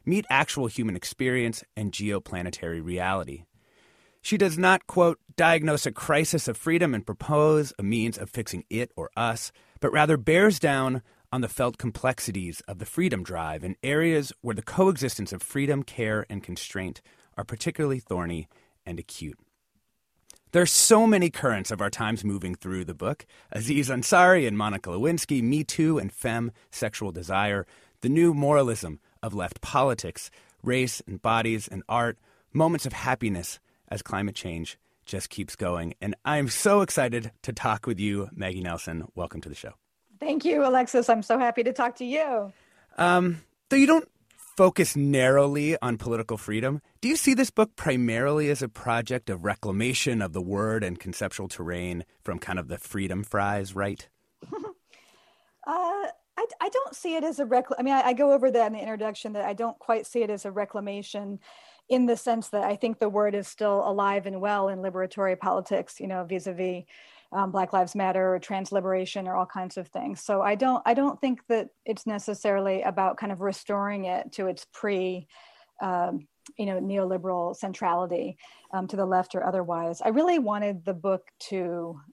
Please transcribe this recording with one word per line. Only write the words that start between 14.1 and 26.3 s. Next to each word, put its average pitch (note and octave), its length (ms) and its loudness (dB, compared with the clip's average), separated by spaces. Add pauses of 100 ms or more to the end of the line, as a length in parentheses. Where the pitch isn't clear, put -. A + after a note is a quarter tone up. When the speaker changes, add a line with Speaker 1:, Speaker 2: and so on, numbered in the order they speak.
Speaker 1:
where A#2+ 140 -4
the G#2+ 80 -6
coexistence D3+ 680 0
of F#2 100 -8
freedom, C#3 400 0
care, G#2+ 480 -2
and G2+ 140 -8
constraint F2+ 560 -8 (360)
are G#2 80 -6
particularly C3+ 540 -2
thorny E2+ 500 -4 (360)
and E2 160 -8
acute. - 380 -12 (1120)
There F3 100 6
are F3 40 6
so A3+ 400 6
many F#3+ 220 6
currents A2 420 -2
of G2+ 120 -4
our G2+ 80 0
times G#2+ 340 -2
moving F#2+ 300 -2
through F#2 320 -6
the E2 80 -8
book. G2+ 320 -6 (260)
Aziz B2+ 380 0
Ansari F3 560 6
and G#2 100 0
Monica G#2 320 -2
Lewinsky, C3+ 540 0
Me C#3 220 2
Too D#3+ 340 2
and G3 120 -2
Femme, A#2 400 -4 (200)